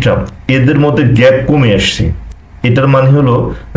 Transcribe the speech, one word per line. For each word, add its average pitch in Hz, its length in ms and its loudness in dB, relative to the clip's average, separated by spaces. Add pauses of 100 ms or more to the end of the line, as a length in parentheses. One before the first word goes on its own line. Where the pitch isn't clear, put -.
টার্ম, 98 180 0 (340)
এদের 135 280 2
মধ্যে 147 200 0 (140)
গ্যাপ 127 200 4 (120)
কমে 139 280 2
আসছে। - 260 -2 (640)
এটার 135 260 0
মানে 135 240 2
হলো 131 180 2 (420)